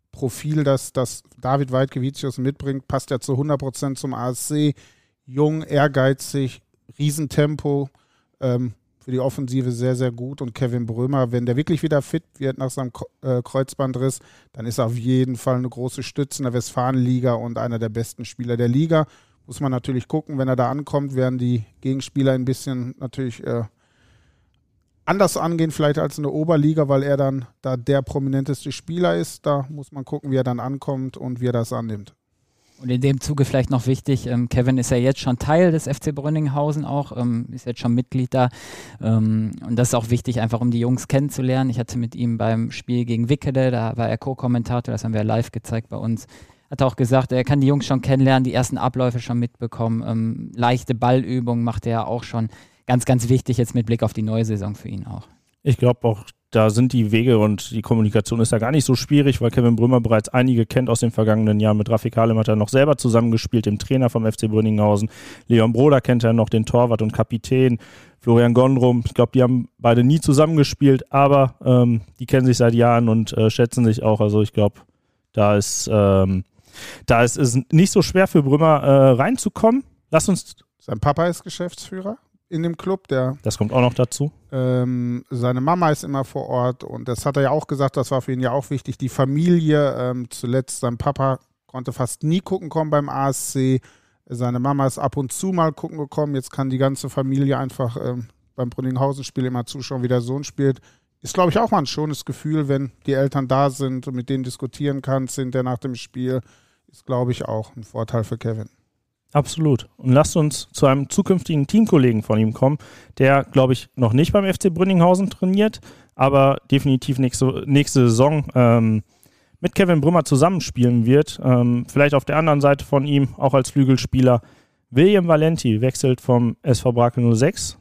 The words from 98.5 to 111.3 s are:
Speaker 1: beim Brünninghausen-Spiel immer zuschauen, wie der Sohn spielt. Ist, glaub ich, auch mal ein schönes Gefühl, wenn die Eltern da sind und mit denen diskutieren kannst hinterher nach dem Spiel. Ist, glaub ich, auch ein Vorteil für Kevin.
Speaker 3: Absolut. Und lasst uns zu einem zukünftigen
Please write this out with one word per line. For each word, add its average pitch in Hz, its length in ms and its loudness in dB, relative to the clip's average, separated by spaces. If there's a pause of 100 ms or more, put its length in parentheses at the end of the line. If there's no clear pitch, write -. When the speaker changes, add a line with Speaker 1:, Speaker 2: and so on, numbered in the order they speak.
Speaker 1:
beim 123 140 -6
Brünninghausen-Spiel 131 760 -4
immer 123 200 -4
zuschauen, 131 380 -8
wie 120 60 -2
der 123 120 0
Sohn 131 220 -8
spielt. 135 360 -2 (420)
Ist, - 120 -12
glaub 180 160 2
ich, - 80 2
auch 233 140 0
mal 202 80 2
ein 143 60 0
schönes 151 400 -6
Gefühl, 151 420 -4
wenn 139 240 -2 (140)
die 139 80 0
Eltern 135 340 0
da 135 220 2
sind 131 360 -6
und 131 100 -8
mit 123 140 -6
denen 135 140 -2
diskutieren 135 580 -6
kannst 131 360 -4
hinterher 127 260 -2
nach 127 140 -4
dem 127 180 -8
Spiel. 127 460 -6 (500)
Ist, - 140 -20
glaub 123 240 -2
ich, - 160 -4
auch 110 320 -8
ein 113 80 -14
Vorteil 113 400 -4
für 113 120 -8
Kevin. 110 300 -6 (640)
Speaker 3:
Absolut. 147 640 0
Und 127 140 0
lasst 151 260 4
uns 151 360 0
zu - 120 2
einem 139 240 2
zukünftigen 170 560 0